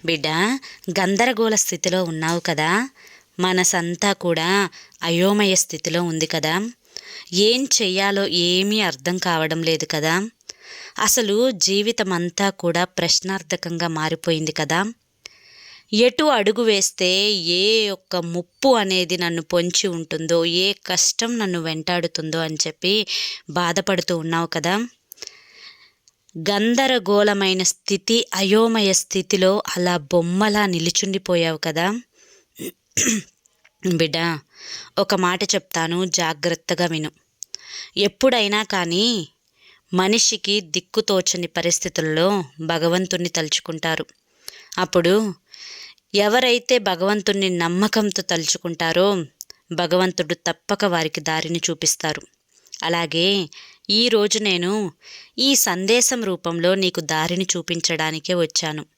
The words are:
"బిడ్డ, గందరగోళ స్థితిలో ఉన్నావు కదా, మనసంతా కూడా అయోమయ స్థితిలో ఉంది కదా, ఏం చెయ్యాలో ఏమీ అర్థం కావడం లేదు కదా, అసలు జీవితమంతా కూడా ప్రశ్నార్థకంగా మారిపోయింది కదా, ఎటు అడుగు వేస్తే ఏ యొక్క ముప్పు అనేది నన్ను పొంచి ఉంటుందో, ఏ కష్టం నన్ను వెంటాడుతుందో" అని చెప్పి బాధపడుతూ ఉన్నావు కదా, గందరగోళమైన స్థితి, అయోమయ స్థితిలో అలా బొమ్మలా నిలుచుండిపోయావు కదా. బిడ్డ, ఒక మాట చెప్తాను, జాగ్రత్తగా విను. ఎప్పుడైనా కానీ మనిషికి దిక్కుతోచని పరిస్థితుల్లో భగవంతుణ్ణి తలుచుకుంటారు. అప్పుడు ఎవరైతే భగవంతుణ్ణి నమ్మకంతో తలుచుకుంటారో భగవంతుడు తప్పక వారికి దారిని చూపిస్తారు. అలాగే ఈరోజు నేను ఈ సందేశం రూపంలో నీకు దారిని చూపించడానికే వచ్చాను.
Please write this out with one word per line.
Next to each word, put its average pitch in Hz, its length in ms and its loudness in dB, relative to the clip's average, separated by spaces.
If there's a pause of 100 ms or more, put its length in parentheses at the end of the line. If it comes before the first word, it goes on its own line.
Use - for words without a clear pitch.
"బిడ్డ, 160 220 0 (640)
గందరగోళ 214 640 2
స్థితిలో 185 500 0
ఉన్నావు 165 360 -2
కదా, 170 480 0 (520)
మనసంతా 180 720 2
కూడా 175 580 0 (320)
అయోమయ 190 520 2
స్థితిలో 170 480 -2
ఉంది 160 240 0
కదా, 165 440 -2 (640)
ఏం 233 360 2 (140)
చెయ్యాలో 196 440 0
ఏమీ 180 540 0
అర్థం 175 380 -2
కావడం 160 440 0
లేదు 160 280 0
కదా, 165 380 0 (680)
అసలు 220 520 2
జీవితమంతా 196 1000 0
కూడా 175 340 0
ప్రశ్నార్థకంగా 170 1040 -4
మారిపోయింది 160 640 -2
కదా, 165 400 -2 (1000)
ఎటు 247 320 4
అడుగు 226 380 2
వేస్తే 196 680 2
ఏ 190 520 2
యొక్క 190 320 -6
ముప్పు 175 600 0
అనేది 185 400 0
నన్ను 170 260 -2
పొంచి 175 460 0
ఉంటుందో, 165 560 -2
ఏ 180 280 0 (140)
కష్టం 226 520 -2
నన్ను 185 220 -2
వెంటాడుతుందో" 160 800 -4
అని 160 180 -4 (100)
చెప్పి 190 400 -2 (440)
బాధపడుతూ 175 680 0
ఉన్నావు 165 280 -2
కదా, 180 420 -2 (1500)
గందరగోళమైన 202 1200 2
స్థితి, - 720 0
అయోమయ 208 580 2
స్థితిలో 190 680 2 (140)
అలా 180 200 2
బొమ్మలా 180 680 2
నిలుచుండిపోయావు 170 920 0
కదా. 170 420 -2 (1900)
బిడ్డ, 165 440 0 (600)
ఒక 202 160 0
మాట 185 300 0
చెప్తాను, 175 600 -2
జాగ్రత్తగా 170 840 -2
విను. 156 240 -4 (880)
ఎప్పుడైనా 208 640 2
కానీ 190 640 0 (680)
మనిషికి 202 640 2
దిక్కుతోచని 180 880 -2
పరిస్థితుల్లో 170 960 0 (160)
భగవంతుణ్ణి 170 680 0
తలుచుకుంటారు. 160 800 -4 (720)
అప్పుడు 185 560 2 (800)
ఎవరైతే 240 640 2
భగవంతుణ్ణి 196 720 0
నమ్మకంతో 185 720 0
తలుచుకుంటారో 170 1000 0 (480)
భగవంతుడు 175 600 0
తప్పక 196 500 -4
వారికి 165 360 0
దారిని 160 400 -4 (100)
చూపిస్తారు. 156 520 -4 (600)
అలాగే 170 640 0 (420)
ఈరోజు 214 480 2
నేను 190 540 -2 (460)
ఈ 269 160 2
సందేశం 226 680 0
రూపంలో 175 500 0
నీకు 185 260 0
దారిని 160 460 0 (100)
చూపించడానికే 160 800 -2
వచ్చాను. 156 520 -2 (120)